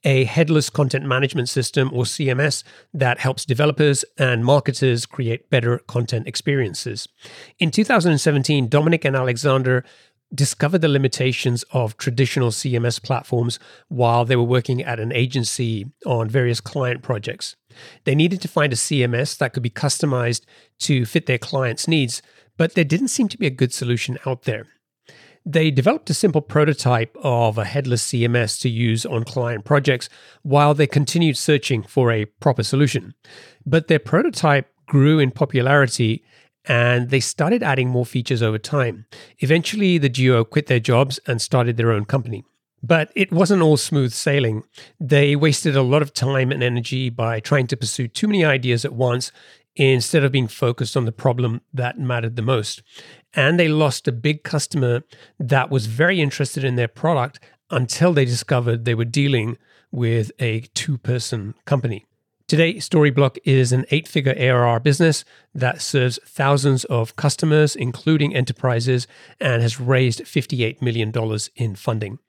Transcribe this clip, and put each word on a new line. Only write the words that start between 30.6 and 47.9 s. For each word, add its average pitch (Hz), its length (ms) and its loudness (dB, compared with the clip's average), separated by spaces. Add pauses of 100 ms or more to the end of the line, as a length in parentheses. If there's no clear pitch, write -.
they 147 140 2
continued 151 500 2
searching 135 460 0
for 123 300 2
a 107 140 0
proper - 360 -2
solution. 131 520 0 (520)
But 160 220 0
their 156 100 4
prototype 160 720 0 (160)
grew 147 320 4
in 135 140 2
popularity, 127 880 2 (440)
and 123 440 2
they 135 80 2
started 180 420 0
adding 131 280 0
more 123 180 -2
features 123 340 -2
over 110 180 0
time. 113 480 -4 (340)
Eventually, 170 580 2
the 143 100 2
duo 127 360 2
quit - 240 -2
their 127 100 2
jobs 127 480 2
and 120 160 -4
started 120 340 0
their 117 140 2
own 107 140 0
company. 113 400 -4 (360)
But 156 360 2
it 190 160 0
wasn't 180 300 4
all 156 140 6
smooth 135 360 0
sailing. 123 500 0 (380)
They 143 340 4
wasted 147 400 2
a 135 80 4
lot 139 200 4
of 143 120 -6
time 131 380 0
and 127 100 -2
energy 123 480 -2
by 113 300 -4
trying 131 280 0
to 131 80 -4
pursue 120 300 -6